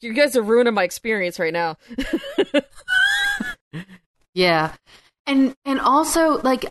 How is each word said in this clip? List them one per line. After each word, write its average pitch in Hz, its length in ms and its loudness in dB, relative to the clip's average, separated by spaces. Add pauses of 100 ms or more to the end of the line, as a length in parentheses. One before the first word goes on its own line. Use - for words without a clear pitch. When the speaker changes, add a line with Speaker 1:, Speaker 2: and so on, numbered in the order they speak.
Speaker 1:
You 226 120 -8
guys 285 220 2
are 240 60 4
ruining 233 320 2
my 202 80 0
experience 185 560 -4
right 160 140 -2
now. 165 240 -2 (200)
<laughs> 807 1500 -2 (920)
Speaker 2:
Yeah. 170 380 2 (540)
And, 269 280 2 (100)
and 269 140 -2
also, 311 640 2
like, 254 280 0